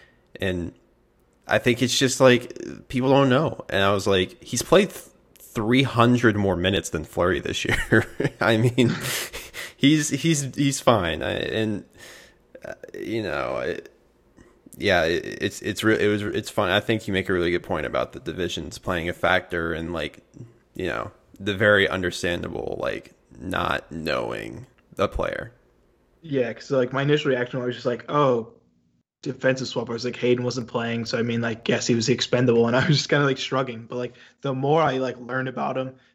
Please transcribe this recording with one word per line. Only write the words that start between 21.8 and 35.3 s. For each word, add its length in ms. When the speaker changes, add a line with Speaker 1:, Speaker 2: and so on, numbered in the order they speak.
Speaker 1:
understandable, 920
like, 340
not 520
knowing 760
the 120
player. 460
Speaker 2:
Yeah, 320
'cause, 160
like, 240
my 80
initial 300
reaction 320
was 120
just 100
like, 240
"Oh, 420
defensive 480
swap." 200
I 40
was 100
like, 140
"Hayden 260
wasn't 240
playing, 380
so, 120
I 40
mean, 180
like, 240
guess 240
he 80
was 140
expendable." 580
And 80
I 100
was 120
just 120
kinda, 160
like, 120
shrugging. 480
But, 100
like, 200
the 120
more 280
I, 160
like, 200
learned 300